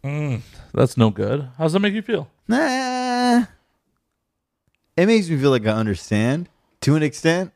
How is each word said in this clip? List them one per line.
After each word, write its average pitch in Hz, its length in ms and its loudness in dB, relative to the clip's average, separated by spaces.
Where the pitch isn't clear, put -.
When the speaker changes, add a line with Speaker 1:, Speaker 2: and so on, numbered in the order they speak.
Speaker 1:
Mm, 143 380 -6
that's - 240 0
no 113 120 6
good. 113 480 -4
How 160 80 -2
does 156 80 0
that 196 60 2
make 202 140 0
you 220 80 -4
feel? 196 280 -6
Speaker 2:
Nah. 254 960 0
It 175 100 4
makes 214 240 2
me 156 80 0
feel 139 140 4
like 113 140 2
I 110 60 2
understand 110 760 -2
to 143 140 2
an 156 80 0
extent 170 520 -2